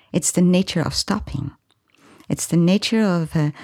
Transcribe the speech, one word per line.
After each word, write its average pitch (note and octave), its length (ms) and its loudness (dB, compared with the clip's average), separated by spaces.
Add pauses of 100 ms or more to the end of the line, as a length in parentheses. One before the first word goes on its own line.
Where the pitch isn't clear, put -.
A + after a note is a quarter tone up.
(120)
It's - 200 0
the F3+ 100 2
nature F3+ 400 2
of C#3+ 120 -2
stopping. - 580 -6 (760)
It's - 180 -4
the E3+ 100 0
nature G3 460 2
of, F3 340 0
uh, D3+ 140 2 (140)